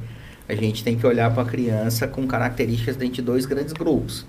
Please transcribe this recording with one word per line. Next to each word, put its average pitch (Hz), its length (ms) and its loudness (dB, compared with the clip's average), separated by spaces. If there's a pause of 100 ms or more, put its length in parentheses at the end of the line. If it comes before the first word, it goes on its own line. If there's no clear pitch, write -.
(500)
a 110 60 -2
gente 107 280 0
tem 117 140 2
que 131 100 4
olhar 117 260 4
pra 120 120 2
criança 117 600 0
com 135 200 -2
características 117 680 0
dentro 123 160 -2
de 131 80 -6
dois 123 240 2
grandes 143 260 -2
grupos 156 580 -2